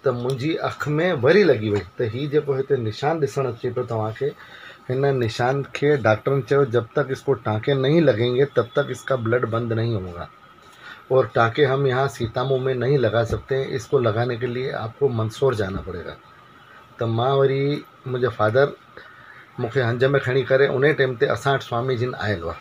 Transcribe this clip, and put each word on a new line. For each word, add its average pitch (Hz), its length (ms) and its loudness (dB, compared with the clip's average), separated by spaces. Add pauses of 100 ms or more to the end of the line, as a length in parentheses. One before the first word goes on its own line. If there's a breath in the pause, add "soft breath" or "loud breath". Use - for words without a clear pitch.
त 139 40 2
मुंहिंजी 127 460 -2
अखि - 360 -6
में 170 220 2
वरी 160 320 6
लॻी 110 260 4
वई 101 100 2
त - 200 -14
ही 127 260 -4
जेको 143 280 0
हिते 135 220 0
निशान 139 440 -2
ॾिसणु 127 320 -2
अचे 120 180 -6
पियो 123 160 -4
तव्हांखे, 110 400 -4 (640 loud breath)
हिन 135 280 0
निशान 123 460 0
खे 143 340 0
डॉक्टरनि 117 460 2
चयो, 143 220 2
"जब 113 320 0
तक 143 140 0
इसको 135 220 -4
टांके 113 420 0
नहीं 139 260 2
लगेंगे, 123 440 2
तब 120 320 0
तक 135 140 0
इसका 127 260 -4
ब्लड 120 300 0
बंद 113 260 -4
नहीं 113 220 0
होगा 90 360 -8 (840 loud breath)
और 131 220 4
टांके 117 300 2
हम 135 220 0
यहाँ 131 220 0
सीतामऊ 127 500 -2
में 131 160 -2
नहीं 127 240 0
लगा 113 260 2
सकते - 300 -4
हैं, 135 140 -2
इसको 135 300 -2
लगाने 117 380 0
के 123 100 -6
लिए 127 260 -6
आपको 113 360 -4
मंदसौर 117 460 0
जाना 98 260 -4
पड़ेगा।" 85 360 -12 (840 loud breath)
त - 40 -4
मां 117 340 0
वरी, 139 480 2 (220)
मुंहिंजा 127 220 -2
फादर 117 440 2 (880 loud breath)
मूंखे 123 200 0
हंज 120 240 2
में 139 180 2
खणी 127 200 0
करे 135 240 4
उन 139 260 2
टाइम 131 240 0
ते 139 100 2
असां 135 280 0
वटि 131 100 -4
स्वामी 123 320 -2
जिन 120 180 -4
आयल 101 260 -4
हुआ। 82 200 -8